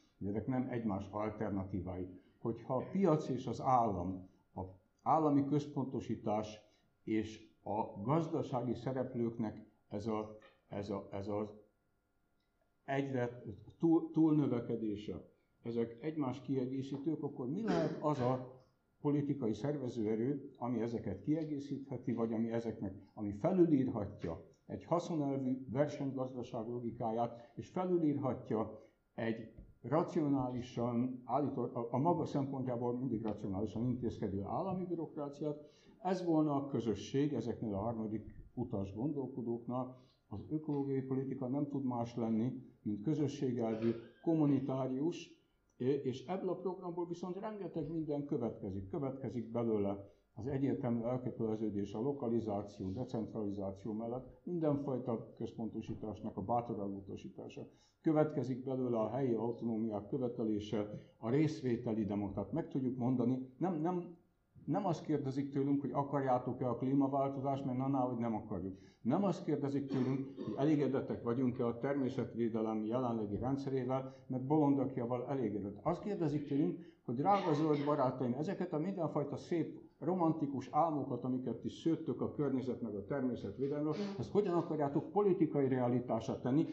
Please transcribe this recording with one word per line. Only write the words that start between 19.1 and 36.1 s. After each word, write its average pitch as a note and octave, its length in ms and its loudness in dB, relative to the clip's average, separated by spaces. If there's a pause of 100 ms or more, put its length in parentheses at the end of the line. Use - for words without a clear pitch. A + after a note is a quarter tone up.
szervezőerő, A#2+ 1040 0
ami A#2+ 240 -2
ezeket A2 400 -2
kiegészítheti, D3 920 -2
vagy A2+ 200 0
ami A2+ 180 0
ezeknek, A2 420 -2 (200)
ami G#2 180 -4
felülírhatja B2+ 1120 2 (200)
egy - 180 -8
haszonelvű C#3 840 0
versenygazdaság B2+ 1000 -2
logikáját, A#2 880 -2
és B2 120 -8
felülírhatja D3 1120 0 (320)
egy A2+ 380 -4 (300)
racionálisan, B2+ 1400 0
állító-, B2 480 0
a, A#2 180 -2
a C3 60 0
maga D#3+ 280 4
szempontjából B2 720 -2
mindig A#2+ 240 -2
racionálisan G#2+ 680 -2
intézkedő A2 560 -2
állami F3 420 -2
bürokráciát. D3+ 920 -6 (220)
Ez F3+ 280 0